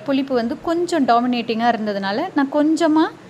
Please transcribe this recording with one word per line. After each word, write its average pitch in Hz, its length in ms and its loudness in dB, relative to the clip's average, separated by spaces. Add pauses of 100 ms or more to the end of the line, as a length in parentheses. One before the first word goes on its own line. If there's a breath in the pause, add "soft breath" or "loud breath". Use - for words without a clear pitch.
புளிப்பு 269 280 -2
வந்து 240 280 -2
கொஞ்சம் 339 460 0
டாமினேட்டிங்கா 240 680 2
இருந்ததுனால 208 600 -4
நான் 277 180 0
கொஞ்சமா 311 560 2 (200 loud breath)